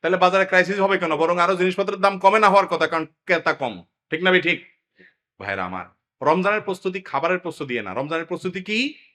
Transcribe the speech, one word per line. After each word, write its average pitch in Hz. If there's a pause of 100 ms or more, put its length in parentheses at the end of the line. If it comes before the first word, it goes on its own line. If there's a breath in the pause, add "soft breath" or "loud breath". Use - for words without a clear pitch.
তাহলে 175
বাজারে 185
ক্রাইসিস 185
হবে 196
কেন? 165
বরং 160
আরো 180
জিনিসপত্রের 185
দাম 196
কমে 196
না 214
হওয়ার 190
কথা, 165
কারণ 160 (180)
ক্রেতা 165
কম, 110 (260)
ঠিক 160
না? 185
ঠিক। 170 (760 soft breath)
ভাইরা 98
আমার, 90 (360)
রমজানের 185
প্রস্তুতি 190
খাবারের 170
প্রস্তুতি 147
না। 98
রমজানের 156
প্রস্তুতি 180
কি? 233 (200 soft breath)